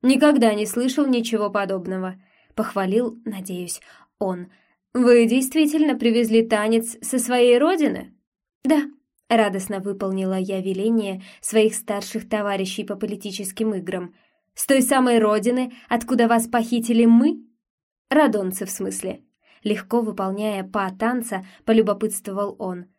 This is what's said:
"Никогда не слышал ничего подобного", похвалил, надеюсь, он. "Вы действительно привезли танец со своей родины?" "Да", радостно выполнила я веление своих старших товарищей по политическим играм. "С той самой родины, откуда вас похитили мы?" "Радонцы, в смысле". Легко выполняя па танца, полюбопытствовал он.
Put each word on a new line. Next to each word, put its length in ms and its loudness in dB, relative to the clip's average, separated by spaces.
"Никогда 520 4
не 120 -2
слышал 400 0
ничего 440 0
подобного", 680 -6
похвалил, 720 -2
надеюсь, 560 -10
он. 280 -4
"Вы 320 6
действительно 720 2
привезли 480 2
танец 560 0
со 160 -4
своей 400 4
родины?" 560 0
"Да", 200 2
радостно 500 0
выполнила 580 -4
я 240 -4
веление 600 -2
своих 360 0
старших 520 -8
товарищей 560 -4
по 120 -8
политическим 760 -6
играм. 400 -8
"С 120 -8
той 160 4
самой 380 4
родины, 540 0
откуда 400 0
вас 200 2
похитили 580 2
мы?" 400 6
"Радонцы, 560 0
в 60 -12
смысле". 500 -8
Легко 380 -2
выполняя 640 -4
па 260 -4
танца, 560 -4
полюбопытствовал 920 0
он. 300 -8